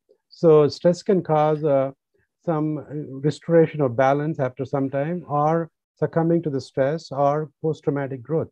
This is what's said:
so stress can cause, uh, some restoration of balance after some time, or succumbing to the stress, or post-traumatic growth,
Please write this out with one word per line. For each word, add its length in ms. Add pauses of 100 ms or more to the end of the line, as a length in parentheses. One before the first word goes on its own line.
(280)
so 400
stress 340
can 200
cause, 420
uh, 280 (520)
some 760
restoration 580
of 160
balance 440
after 240
some 260
time, 380
or 420 (240)
succumbing 480
to 80
the 100
stress, 520
or 380 (120)
post-traumatic 600
growth, 300